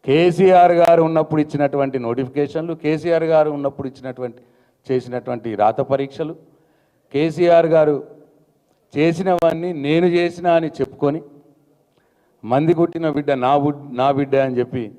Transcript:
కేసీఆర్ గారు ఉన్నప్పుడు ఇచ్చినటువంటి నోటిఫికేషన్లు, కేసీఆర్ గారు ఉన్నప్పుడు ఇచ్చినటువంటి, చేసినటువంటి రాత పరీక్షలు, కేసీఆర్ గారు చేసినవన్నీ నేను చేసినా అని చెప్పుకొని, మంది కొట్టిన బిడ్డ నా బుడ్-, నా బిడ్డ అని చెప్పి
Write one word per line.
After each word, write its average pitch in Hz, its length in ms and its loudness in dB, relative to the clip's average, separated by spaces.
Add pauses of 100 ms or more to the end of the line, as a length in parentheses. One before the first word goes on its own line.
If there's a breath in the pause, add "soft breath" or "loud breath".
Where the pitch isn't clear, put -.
కేసీఆర్ 175 760 4
గారు 165 260 6
ఉన్నప్పుడు 156 360 0
ఇచ్చినటువంటి 139 520 -2 (100)
నోటిఫికేషన్లు, 143 680 -4 (100)
కేసీఆర్ 160 500 -2
గారు 151 220 2
ఉన్నప్పుడు 139 340 -6
ఇచ్చినటువంటి, 127 520 -12 (440 soft breath)
చేసినటువంటి 123 640 -6 (140)
రాత 110 180 2 (120)
పరీక్షలు, 139 420 -6 (800)
కేసీఆర్ 165 640 2
గారు 151 200 2 (1000)
చేసినవన్నీ 170 760 0 (180)
నేను 165 200 2 (100)
చేసినా 175 420 -2
అని 160 100 -2 (100)
చెప్పుకొని, 143 420 -4 (1300)
మంది 156 260 2
కొట్టిన 165 280 -2 (100)
బిడ్డ 143 140 -4 (160)
నా 135 60 2 (120)
బుడ్-, 143 200 -4 (160)
నా 135 160 2
బిడ్డ 135 180 -2 (120)
అని 127 140 -4
చెప్పి 123 240 -4 (140)